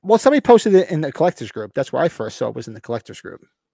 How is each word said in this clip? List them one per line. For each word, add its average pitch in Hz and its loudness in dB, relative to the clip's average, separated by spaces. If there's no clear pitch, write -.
well, 214 2
somebody 277 2
posted 220 4
it 185 4
in 160 -2
the 143 -6
collectors 165 -4
group. 107 -12
That's - -4
where - -2
I 175 0
first - -10
saw 117 -4
it, 113 -10
was 117 -12
in 110 -16
the 110 -20
collectors - -12
group. - -18